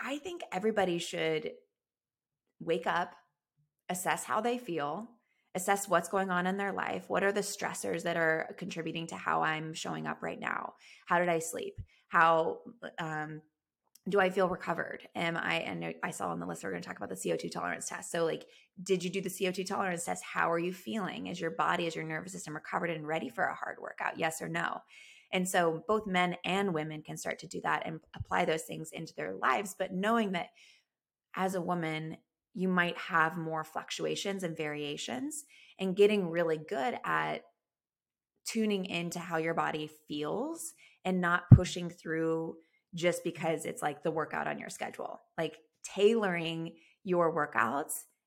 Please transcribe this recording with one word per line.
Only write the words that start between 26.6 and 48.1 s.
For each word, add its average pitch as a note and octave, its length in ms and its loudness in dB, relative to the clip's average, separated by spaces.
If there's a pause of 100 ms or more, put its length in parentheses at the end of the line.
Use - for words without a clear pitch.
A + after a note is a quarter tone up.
women D#3 300 -4
can D#3 160 -10
start D#3+ 220 -6
to D#3+ 80 -14
do F3+ 140 -10
that D#3 260 0
and D#3+ 120 -8 (160)
apply F3+ 300 0
those E3 160 2
things - 300 -10
into D#3+ 240 -10
their F3 180 -6
lives. G#3 440 0
But F#3 140 -4
knowing G3+ 420 2
that E3+ 160 -4 (840)
as F#3 200 0
a F3+ 60 -2
woman, D#3+ 560 -4 (360)
you F#3 140 0
might F3 320 4
have E3 380 2
more D#3+ 260 -2
fluctuations E3+ 800 -4
and E3 120 -4
variations, D#3 880 -6 (340)
and F#3+ 160 0
getting G3+ 340 8
really E3 300 2
good A#3 440 -2
at D#3 400 0 (1000)
tuning G#3 400 2
into F3 320 -4
how E3+ 200 -4
your E3 180 0
body D3+ 340 -2 (180)
feels F#3+ 640 -4 (300)
and F#3 160 2
not F3 300 4
pushing F3+ 400 12
through E3 680 -2 (380)
just E3+ 320 2
because D#3+ 400 -2
it's, - 160 -6
like, D3 220 -2
the E3 80 0
workout D#3 360 -2
on D3+ 100 -2
your - 120 -10
schedule, - 500 -8 (180)
like, D#3+ 200 -4 (260)
tailoring F3 960 4 (260)
your F3 320 4
workouts D3 680 0 (240)